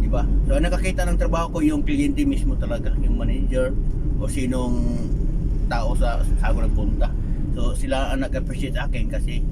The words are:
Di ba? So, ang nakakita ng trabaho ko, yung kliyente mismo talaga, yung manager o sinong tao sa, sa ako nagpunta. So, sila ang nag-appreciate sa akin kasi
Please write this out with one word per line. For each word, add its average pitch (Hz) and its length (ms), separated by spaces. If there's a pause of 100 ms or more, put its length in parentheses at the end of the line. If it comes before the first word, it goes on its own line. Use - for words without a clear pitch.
Di - 80
ba? - 160 (180)
So, 147 140
ang 165 80
nakakita 180 400
ng 170 100
trabaho 165 400
ko, - 60
yung 151 180
kliyente 143 460
mismo - 320
talaga, - 320 (100)
yung - 160
manager 127 560 (460)
o - 80
sinong 123 480 (960)
tao 120 240
sa, 120 240 (240)
sa - 80
ako - 160
nagpunta. - 400 (480)
So, - 160
sila 131 400
ang 135 160
nag-appreciate 131 480
sa 131 160
akin 139 160
kasi - 320 (120)